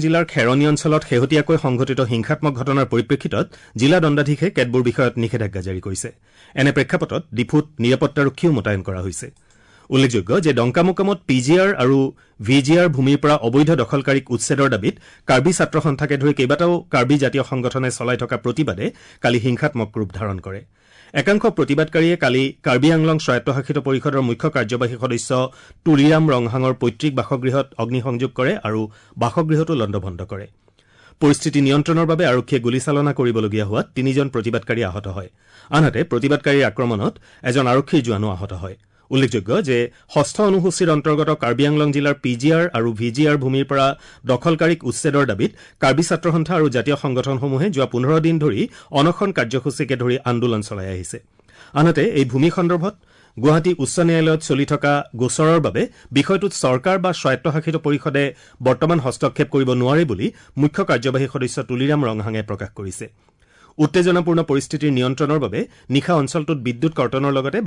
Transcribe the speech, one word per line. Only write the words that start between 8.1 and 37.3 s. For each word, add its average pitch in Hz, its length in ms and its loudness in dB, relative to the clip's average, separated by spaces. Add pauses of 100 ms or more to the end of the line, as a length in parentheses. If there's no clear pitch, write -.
মোতায়েন 101 300 -2
কৰা 92 180 -6
হৈছে। - 220 -10 (640)
উল্লেখযোগ্য 120 420 0 (140)
যে 151 140 4
ডংকামোকামত 175 680 0
পি 131 180 2
জি 151 180 4
আৰ 196 80 2 (120)
আৰু 139 140 4 (420)
ভি 120 260 2
জি 147 160 4
আৰ 180 140 4
ভূমিৰ 135 280 2
পৰা 151 120 4 (120)
অবৈধ 143 220 4 (140)
দখলকাৰীক 139 500 -2
উচ্ছেদৰ 135 400 0
দাবীত 110 220 -2 (340)
কাৰ্বি 135 240 4
ছাত্ৰ 165 320 0
সন্থাকে 143 320 0
ধৰি 143 160 2
কেইবাটাও 143 400 2 (200)
কাৰ্বি 131 300 4
জাতীয় 127 200 0
সংগঠনে 127 540 -4
চলাই 123 240 -2
থকা 120 220 -4
প্ৰতিবাদে 120 420 -2 (380)
কালি 120 220 2
হিংসাত্মক 120 440 -2 (100)
ৰূপ 104 180 -4
ধাৰণ 98 280 -6
কৰে। 95 160 -12 (520)
একাংশ 202 300 0 (140)
প্ৰতিবাদকাৰীয়ে 156 680 2
কালি 131 200 2 (240)
কাৰ্বি 135 280 4
আংলং 160 300 4
স্বায়ত্তশাসিত 135 520 -2 (100)
পৰিষদৰ 135 420 0
মুখ্য 120 260 -2
কাৰ্যবাহী 120 460 -2
সদস্য - 300 -4 (540)
তুলিৰাম 156 380 6 (100)
ৰংহাঙৰ 127 480 0
পৈতৃক 131 380 -2
বাসগৃহত 131 480 -2 (160)
অগ্নিসংযোগ 123 560 -4
কৰে 127 140 0 (140)
আৰু 110 140 -2 (400)
বাসগৃহটো 160 600 0
লণ্ডভণ্ড 98 380 -6 (120)
কৰে। 101 140 -12 (760)
পৰিস্থিতি 143 460 2
নিয়ন্ত্ৰণৰ 160 440 2
বাবে 165 200 2
আৰক্ষীয়ে 123 340 0
গুলীচালনা 143 540 0
কৰিবলগীয়া 107 500 0
হোৱাত 120 260 -4
তিনিজন 135 380 0
প্ৰতিবাদকাৰী 117 560 -4
আহত 98 260 -8
হয়। 92 140 -12 (460)
আনহাতে 143 240 2 (120)
প্ৰতিবাদকাৰীৰ 139 580 2
আক্ৰমণত 117 440 -2 (360)